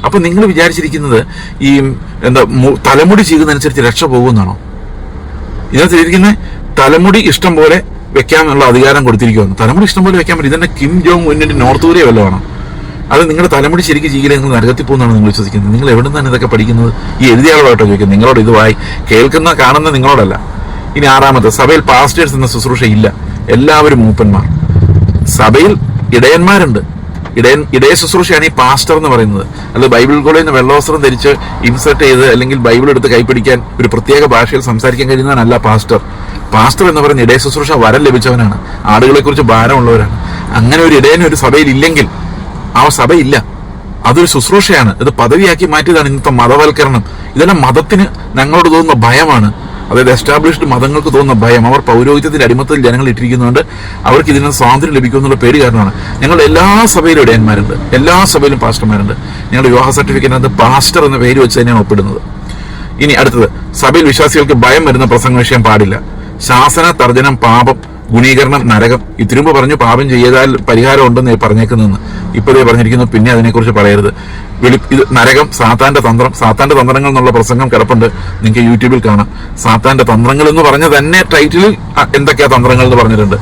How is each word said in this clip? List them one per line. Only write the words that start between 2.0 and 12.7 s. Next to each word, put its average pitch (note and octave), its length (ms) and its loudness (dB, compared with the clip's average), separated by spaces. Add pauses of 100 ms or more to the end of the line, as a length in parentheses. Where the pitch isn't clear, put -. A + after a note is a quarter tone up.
എന്താ, B2+ 180 2
മു-, B2+ 340 2
തലമുടി E3+ 460 2
ചീകുന്നതനുസരിച്ച് D3+ 600 0
രക്ഷ A#2 220 -2
പോകുമെന്നാണോ? B2 560 0 (1120)
ഇതിനകത്ത് F3 220 2
ഇരിക്കുന്ന F#3 400 2 (440)
തലമുടി F3 400 4
ഇഷ്ടം E3+ 360 0
പോലെ D#3 260 4 (280)
വെക്കാനുള്ള C#3 560 0
അധികാരം C3+ 400 2
കൊടുത്തിരിക്കുകയാണ്. G#2+ 560 0
തലമുടി D3+ 240 2
ഇഷ്ടം F#3+ 200 0
പോലെ F#3 120 2
വെക്കാൻ E3+ 200 -2
പറ്റും. C#3+ 120 -2
ഇതെന്നെ D#3+ 180 -2 (140)
കിം E3 220 0
ജോങ് E3+ 240 2
ഉന്നിന്റെ D3+ 280 -2
നോർത്ത് B2+ 300 0
കൊറിയ E3+ 180 4
വല്ലതും A2+ 240 2
ആണോ? F#2 160 -4 (680)